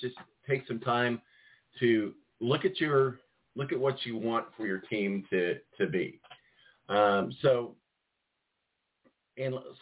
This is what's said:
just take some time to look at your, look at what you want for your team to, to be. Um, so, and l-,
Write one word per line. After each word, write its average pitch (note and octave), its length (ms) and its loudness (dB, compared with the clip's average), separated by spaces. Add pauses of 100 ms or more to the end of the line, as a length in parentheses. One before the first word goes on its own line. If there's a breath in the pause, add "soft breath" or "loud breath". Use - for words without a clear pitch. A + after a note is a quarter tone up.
just B2 160 -10 (320)
take C3+ 180 -2
some A2+ 140 -8
time A#2+ 400 0 (580 soft breath)
to A2 340 4 (280)
look B2+ 240 0
at F#3 160 -2
your, C3+ 400 2 (360)
look C3+ 160 -6
at B2 80 -2
what C3+ 240 0
you A#2 120 -6
want A2+ 300 -2 (100)
for A2 100 -6
your F#2+ 120 -2
team G2+ 520 -4
to, F2 260 2 (220)
to G2 80 0
be. E2+ 340 -4 (680 loud breath)
Um, G2+ 540 4
so, A#2+ 340 2 (1600)
and C3 180 -2
l-, B2+ 100 -10 (160)